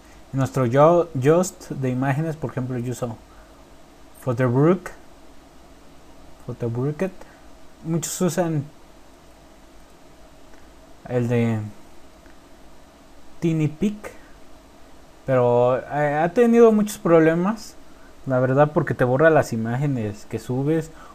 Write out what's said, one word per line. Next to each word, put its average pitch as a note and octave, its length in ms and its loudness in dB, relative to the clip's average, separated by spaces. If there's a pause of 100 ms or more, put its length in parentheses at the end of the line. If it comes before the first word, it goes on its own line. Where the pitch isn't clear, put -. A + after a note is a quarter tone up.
(320)
en C3+ 80 -2
nuestro C3 260 0
Yo-, D3+ 480 4
Yoast D#3 560 0
de C3+ 200 -4
imágenes, C#3 440 -2
por C#3 160 -8
ejemplo, B2+ 280 -6
yo A#2+ 120 -6
uso A#2 260 -8 (1040)
Photobrook, C3 720 2 (1500)
Photobrook, B2+ 640 -6 (720)
muchos D#3+ 360 -4
usan E3 440 -2 (2500)
el B2 200 -2
de A#2 320 0 (1800)
Tiny D#3+ 300 0
Peak, G#3 420 -6 (1120)
pero B2 500 2 (140)
ha, D3 360 -2
ha F3 60 0
tenido A#3 420 6
muchos G#3 260 0
problemas, E3+ 800 2 (500)
la C3 140 0
verdad, C#3 320 2
porque D3 200 0
te B2+ 120 0
borra C3 260 4
las C#3+ 220 2
imágenes A#2 720 -4
que A2 140 -8
subes D3 500 -2 (240)